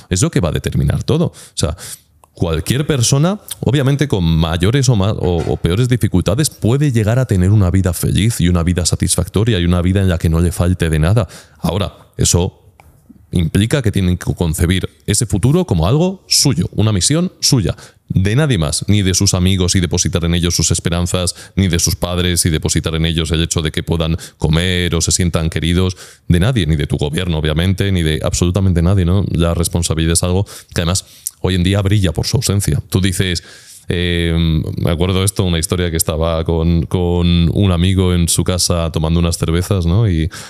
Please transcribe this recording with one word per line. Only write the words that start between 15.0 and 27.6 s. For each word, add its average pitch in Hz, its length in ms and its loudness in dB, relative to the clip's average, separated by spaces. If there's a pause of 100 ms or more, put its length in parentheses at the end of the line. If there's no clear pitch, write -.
ese 104 200 0
futuro 131 400 0
como 82 220 0
algo 180 400 0
suyo, - 420 0
una 107 220 0
misión 151 480 0
suya, 104 340 0 (340)
de 98 280 2
nadie 139 220 2
más, 76 280 -2
ni 104 160 2
de 95 100 2
sus 92 220 0
amigos 92 400 2
y 98 60 2
depositar 85 440 0
en 85 120 0
ellos 85 180 0
sus - 160 0
esperanzas, 87 640 -2 (220)
ni 95 100 2
de 85 140 0
sus 82 160 0
padres 87 500 0
y 90 40 2
depositar 78 440 -2
en 80 120 0
ellos 80 260 -2
el 80 100 0
hecho 82 180 -2
de 78 120 -2
que - 100 -4
puedan 82 340 -2 (220)
comer 87 560 0
o 82 60 0
se 85 100 -2
sientan 82 400 0
queridos, 85 460 0 (320)
de 87 100 4
nadie, 101 280 0
ni 78 100 0
de 73 100 -2
tu 71 100 -2
gobierno, 80 420 -4
obviamente, 87 520 0